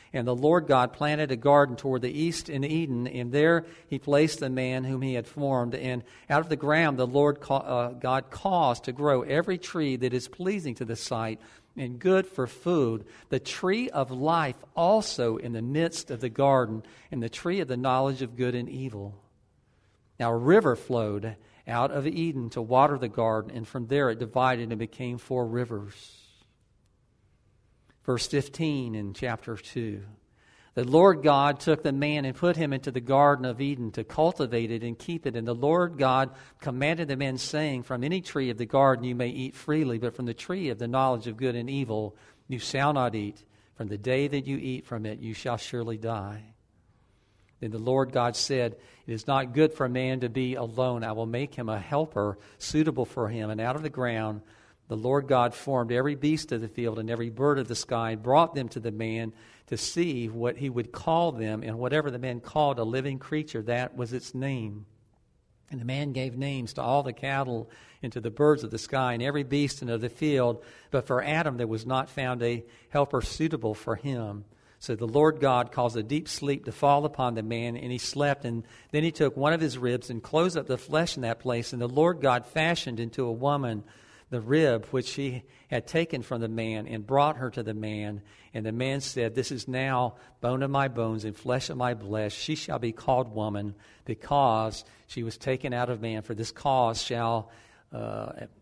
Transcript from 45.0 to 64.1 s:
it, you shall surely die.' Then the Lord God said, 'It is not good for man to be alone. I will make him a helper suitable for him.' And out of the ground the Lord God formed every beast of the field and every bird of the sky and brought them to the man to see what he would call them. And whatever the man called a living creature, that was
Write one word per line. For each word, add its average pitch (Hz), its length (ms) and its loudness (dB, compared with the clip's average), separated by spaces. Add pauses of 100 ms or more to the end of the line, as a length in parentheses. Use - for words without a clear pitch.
it, 110 140 -8
you 113 140 -8
shall 120 220 -4
surely 117 420 -6
die.' 107 580 -6 (1080)
Then 113 100 -6
the 113 60 -8
Lord 127 340 2
God 120 240 2
said, 120 400 0 (320)
'It 117 60 -6
is 110 140 -8
not 135 260 0
good 156 180 6
for 143 160 -2
man 127 320 -2
to 123 80 -2
be 127 280 -2
alone. 120 500 -2
I 110 80 -4
will 113 120 -4
make 120 300 -4
him 117 140 -6
a 107 100 -4
helper 104 580 -2 (200)
suitable 147 480 0
for 110 240 -4
him.' 110 200 -4
And 107 120 -4
out 123 160 -2
of 156 60 -8
the 151 60 -6
ground 110 520 -2 (480)
the 107 80 -4
Lord 131 320 0
God 123 240 4
formed 120 400 -2
every 131 200 0
beast 147 380 0
of 120 80 -2
the 113 80 -6
field 113 320 -4
and 113 100 -6
every 117 200 -4
bird 135 280 2
of 123 120 -4
the 117 60 -4
sky 117 360 -2
and 107 100 -6
brought 135 320 4
them 135 160 -4
to 117 120 -10
the 113 100 -4
man 113 400 -4 (360)
to 120 100 -4
see 143 500 -2
what 117 300 -2
he 135 120 -4
would 120 220 -4
call 165 400 2
them. 110 320 -4
And 113 160 -6
whatever 139 320 0
the 120 80 -8
man 120 220 -4
called 143 380 0
a 113 40 0
living 131 340 -2
creature, 151 440 -4
that 120 340 -2
was 120 160 -6